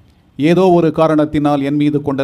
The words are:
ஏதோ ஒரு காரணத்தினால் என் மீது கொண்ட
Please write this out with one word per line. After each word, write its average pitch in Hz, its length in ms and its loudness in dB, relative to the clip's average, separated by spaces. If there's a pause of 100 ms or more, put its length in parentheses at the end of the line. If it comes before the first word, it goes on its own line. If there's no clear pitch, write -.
(380)
ஏதோ 170 260 2 (120)
ஒரு 165 120 2 (100)
காரணத்தினால் 151 680 0
என் 147 120 -2
மீது 147 260 0
கொண்ட 135 180 -4